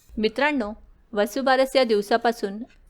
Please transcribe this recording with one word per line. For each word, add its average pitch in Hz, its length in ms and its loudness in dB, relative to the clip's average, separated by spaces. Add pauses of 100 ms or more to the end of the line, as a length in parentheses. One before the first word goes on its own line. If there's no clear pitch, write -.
(180)
मित्रांनो, 240 540 -2 (420)
वसुबारस 262 640 0
या 262 80 4
दिवसापासून 226 680 0 (360)